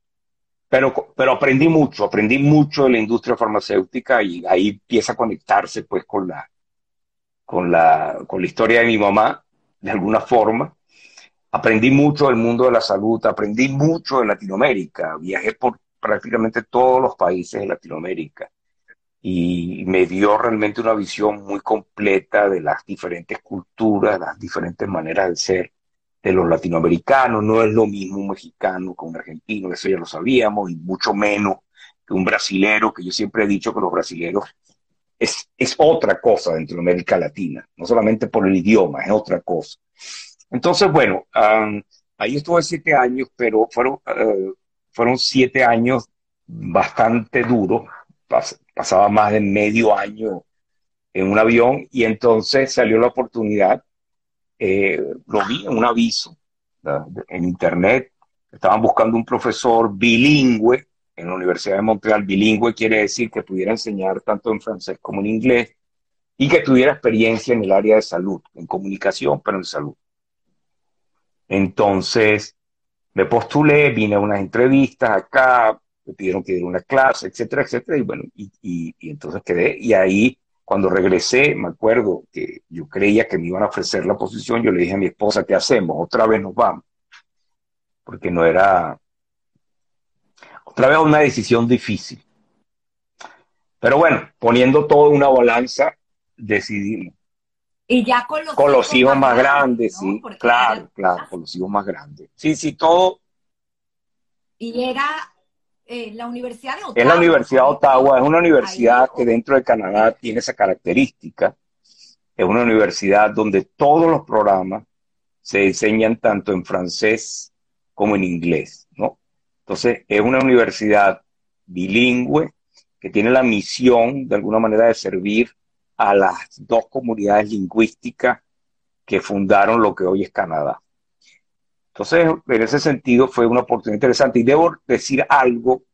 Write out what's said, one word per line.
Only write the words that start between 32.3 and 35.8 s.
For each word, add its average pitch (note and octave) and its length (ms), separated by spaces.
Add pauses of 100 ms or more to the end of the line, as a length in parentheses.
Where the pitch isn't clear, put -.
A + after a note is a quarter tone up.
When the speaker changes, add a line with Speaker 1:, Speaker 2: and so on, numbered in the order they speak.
Speaker 1:
que F2+ 100
yo F2+ 80
siempre G#2+ 320
he G2+ 40
dicho G2+ 260
que G#2 80
los F2+ 100
brasileros F2 540 (720)
es, - 400
es - 200
otra D3+ 440